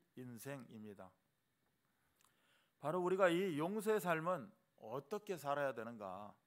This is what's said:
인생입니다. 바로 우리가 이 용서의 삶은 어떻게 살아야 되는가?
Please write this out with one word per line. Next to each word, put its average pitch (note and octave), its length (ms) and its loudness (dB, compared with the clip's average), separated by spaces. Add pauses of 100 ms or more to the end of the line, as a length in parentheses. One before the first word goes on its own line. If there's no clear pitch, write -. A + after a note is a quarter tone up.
(180)
인생입니다. A#2 920 -12 (1700)
바로 D#3 240 0
우리가 F#3 260 6
이 E3+ 300 2
용서의 G#3 420 2
삶은 D#3+ 500 0 (260)
어떻게 D3 600 -6
살아야 C#3+ 360 2
되는가? G#2 600 -8 (140)